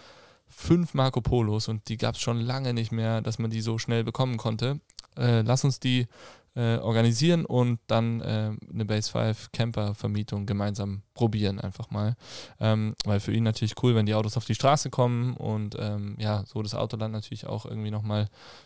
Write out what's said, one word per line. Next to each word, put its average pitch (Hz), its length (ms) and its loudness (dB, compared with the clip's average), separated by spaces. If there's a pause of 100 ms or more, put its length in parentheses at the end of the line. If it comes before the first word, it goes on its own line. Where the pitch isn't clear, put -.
(500)
fünf - 440 2
Marco 131 280 2
Polos 110 480 2
und 110 180 -4
die 113 100 -4
gab's 117 220 -2
schon 117 220 0
lange 127 320 -2
nicht 113 180 -2
mehr, 113 300 0
dass 113 180 -4
man 113 120 -2
die 110 100 -4
so 113 160 -2
schnell 117 260 0
bekommen 123 320 -2
konnte. 117 460 -2 (360)
Äh, 120 240 4
lass 120 220 2
uns 139 160 2
die, 127 280 2 (480)
äh, 117 220 0
organisieren 117 680 4
und 120 400 2
dann, 113 360 0
äh, 107 300 -2 (220)
eine 110 120 -2
Base 107 260 0
five 110 400 -2
Camper 110 420 -2
Vermietung 104 540 -4
gemeinsam 101 560 -2 (100)
probieren 104 460 0
einfach - 320 -8
mal." 104 240 0 (440)
Ähm, 110 440 2
weil 104 160 2
für 107 120 -2
ihn 113 120 2
natürlich 110 400 0
cool, 123 100 6
wenn 110 140 4
die 107 80 2
Autos 107 220 0
auf 113 80 -4
die 107 100 0
Straße 139 340 4
kommen 123 460 0
und, 107 420 -4
ähm, 104 400 -4
ja, 107 300 -2
so 110 160 -6
das 104 100 -6
Autoland 110 400 -4
natürlich 110 320 -8
auch 113 200 -6
irgendwie 107 260 -6
nochmal 104 380 0 (360)